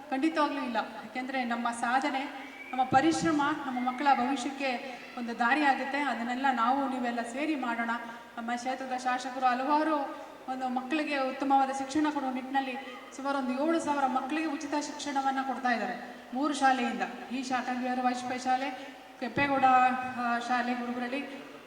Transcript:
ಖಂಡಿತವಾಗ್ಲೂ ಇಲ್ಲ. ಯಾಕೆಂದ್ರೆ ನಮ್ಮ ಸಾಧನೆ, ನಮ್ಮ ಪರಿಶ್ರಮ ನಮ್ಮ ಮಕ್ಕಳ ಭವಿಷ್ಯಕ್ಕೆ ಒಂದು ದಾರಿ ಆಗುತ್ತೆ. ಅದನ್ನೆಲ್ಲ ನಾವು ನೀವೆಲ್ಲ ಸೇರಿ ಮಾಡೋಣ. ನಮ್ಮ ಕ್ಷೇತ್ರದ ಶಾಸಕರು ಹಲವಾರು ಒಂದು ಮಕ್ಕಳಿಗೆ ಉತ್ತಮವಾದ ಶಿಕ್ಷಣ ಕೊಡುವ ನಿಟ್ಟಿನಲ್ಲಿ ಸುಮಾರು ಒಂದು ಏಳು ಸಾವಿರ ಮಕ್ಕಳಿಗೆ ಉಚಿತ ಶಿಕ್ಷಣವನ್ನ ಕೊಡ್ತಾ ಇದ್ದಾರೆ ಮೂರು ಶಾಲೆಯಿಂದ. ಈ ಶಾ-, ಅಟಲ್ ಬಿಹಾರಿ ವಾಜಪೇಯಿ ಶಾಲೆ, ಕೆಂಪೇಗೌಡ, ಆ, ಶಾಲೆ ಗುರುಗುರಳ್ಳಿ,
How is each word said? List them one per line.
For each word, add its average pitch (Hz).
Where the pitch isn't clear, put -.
ಖಂಡಿತವಾಗ್ಲೂ 285
ಇಲ್ಲ. 240
ಯಾಕೆಂದ್ರೆ 254
ನಮ್ಮ 233
ಸಾಧನೆ, 269
ನಮ್ಮ 254
ಪರಿಶ್ರಮ 302
ನಮ್ಮ 247
ಮಕ್ಕಳ 285
ಭವಿಷ್ಯಕ್ಕೆ 262
ಒಂದು 233
ದಾರಿ 262
ಆಗುತ್ತೆ. 262
ಅದನ್ನೆಲ್ಲ 247
ನಾವು 254
ನೀವೆಲ್ಲ 240
ಸೇರಿ 294
ಮಾಡೋಣ. 233
ನಮ್ಮ 233
ಕ್ಷೇತ್ರದ 262
ಶಾಸಕರು 254
ಹಲವಾರು 294
ಒಂದು 254
ಮಕ್ಕಳಿಗೆ 294
ಉತ್ತಮವಾದ 269
ಶಿಕ್ಷಣ 302
ಕೊಡುವ 262
ನಿಟ್ಟಿನಲ್ಲಿ 254
ಸುಮಾರು 277
ಒಂದು 262
ಏಳು 330
ಸಾವಿರ 285
ಮಕ್ಕಳಿಗೆ 262
ಉಚಿತ -
ಶಿಕ್ಷಣವನ್ನ 269
ಕೊಡ್ತಾ 247
ಇದ್ದಾರೆ 208
ಮೂರು 285
ಶಾಲೆಯಿಂದ. 247
ಈ 254
ಶಾ-, 254
ಅಟಲ್ 247
ಬಿಹಾರಿ 254
ವಾಜಪೇಯಿ 247
ಶಾಲೆ, 262
ಕೆಂಪೇಗೌಡ, 269
ಆ, 254
ಶಾಲೆ 247
ಗುರುಗುರಳ್ಳಿ, 247